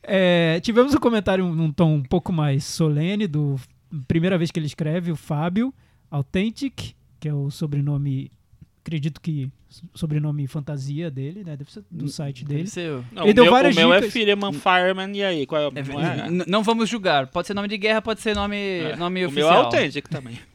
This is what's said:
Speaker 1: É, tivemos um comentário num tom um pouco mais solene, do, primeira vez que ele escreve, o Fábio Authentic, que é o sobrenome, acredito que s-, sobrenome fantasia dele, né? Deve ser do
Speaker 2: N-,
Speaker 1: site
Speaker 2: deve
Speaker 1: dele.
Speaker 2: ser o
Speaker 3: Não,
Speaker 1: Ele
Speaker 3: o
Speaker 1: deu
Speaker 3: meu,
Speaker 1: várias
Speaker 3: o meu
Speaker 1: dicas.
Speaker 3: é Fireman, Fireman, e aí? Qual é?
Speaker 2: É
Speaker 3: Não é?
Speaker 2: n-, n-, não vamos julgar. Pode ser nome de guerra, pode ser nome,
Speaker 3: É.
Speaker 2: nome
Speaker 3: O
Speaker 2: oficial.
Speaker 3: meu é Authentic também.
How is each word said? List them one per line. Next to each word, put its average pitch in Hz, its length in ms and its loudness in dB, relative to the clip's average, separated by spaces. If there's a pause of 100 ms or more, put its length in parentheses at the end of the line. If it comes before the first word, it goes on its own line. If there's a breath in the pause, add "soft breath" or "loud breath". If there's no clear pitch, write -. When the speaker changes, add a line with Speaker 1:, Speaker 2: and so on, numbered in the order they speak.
Speaker 1:
É, 175 600 4
tivemos 247 320 4
um 302 40 6
comentário 208 480 2
num 160 260 0
tom 156 240 4
um 143 60 0
pouco 180 300 -2
mais 151 320 0
solene, 170 640 0
do, 143 320 -2 (500)
primeira 175 300 0
vez 165 120 0
que - 80 -6
ele 151 80 -4
escreve, 170 460 -4
o 151 40 -4
Fábio 180 560 -2 (380)
Authentic, 196 840 -4 (240)
que 151 100 -8
é 147 60 -2
o 143 160 -2
sobrenome, 143 800 -2 (520)
acredito 156 400 -6
que 143 280 -4 (200)
s-, - 120 -20 (120)
sobrenome 151 520 -2
fantasia 143 640 -8
dele, 143 340 -10
né? 156 120 -12
Deve 139 160 -16
ser 214 180 -18
do 170 140 -10
Speaker 2:
N-, 143 60 -6
Speaker 1:
site 139 340 -10
Speaker 2:
deve 143 140 -4
Speaker 1:
dele. 180 120 -4
Speaker 2:
ser 175 200 -8
o 127 220 -6
Speaker 3:
Não, 185 100 -8
Speaker 1:
Ele 202 80 6
Speaker 3:
o 214 40 6
Speaker 1:
deu 240 100 10
Speaker 3:
meu, - 80 8
Speaker 1:
várias 262 220 6
Speaker 3:
o - 40 4
meu 165 140 6
Speaker 1:
dicas. 190 160 6
Speaker 3:
é - 20 -4
Fireman, 202 420 0
Fireman, 190 640 0
e 202 80 -4
aí? 165 220 -2
Qual 151 160 -2
é? 147 40 -2 (140)
Speaker 2:
É - 20 -6
Speaker 3:
Não 139 180 -8
é? 170 160 -2 (120)
Speaker 2:
n-, 175 100 -2
n-, 180 80 -2
não 202 160 0
vamos 226 280 0
julgar. 175 380 0
Pode 180 180 -4
ser 202 80 -6
nome 202 140 -4
de 208 100 -6
guerra, 214 240 0
pode 220 180 -4
ser 214 140 -2
nome, 202 220 -4
Speaker 3:
É. 180 400 -4
Speaker 2:
nome 180 280 -2
Speaker 3:
O 165 40 -2
Speaker 2:
oficial. 147 220 2
Speaker 3:
meu 185 80 8
é 262 60 6
Authentic 147 440 -2
também. 131 300 -10 (160)